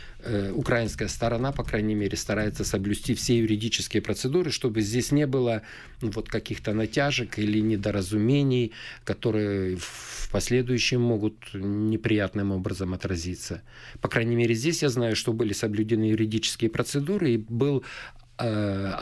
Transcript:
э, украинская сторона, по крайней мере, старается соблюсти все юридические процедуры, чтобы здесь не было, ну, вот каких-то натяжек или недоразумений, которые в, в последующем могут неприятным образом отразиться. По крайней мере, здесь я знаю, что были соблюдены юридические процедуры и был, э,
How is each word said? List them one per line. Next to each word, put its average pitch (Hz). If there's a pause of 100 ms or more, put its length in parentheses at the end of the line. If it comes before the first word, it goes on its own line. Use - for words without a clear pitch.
(240)
э, 101
украинская 117
сторона, 117
по 123
крайней 107
мере, 101
старается 104
соблюсти 104
все 117
юридические 110
процедуры, 135
чтобы 113
здесь 110
не 147
было, 123 (380)
ну, 113
вот 107
каких-то 110
натяжек 120
или 104
недоразумений, 107 (320)
которые 101
в, 85
в -
последующем 123
могут 107 (200)
неприятным 104
образом 92
отразиться. 90 (380)
По -
крайней 117
мере, 117
здесь 156
я 147
знаю, 117
что -
были 110
соблюдены 110
юридические 110
процедуры 147
и 113
был, 117 (560)
э, 101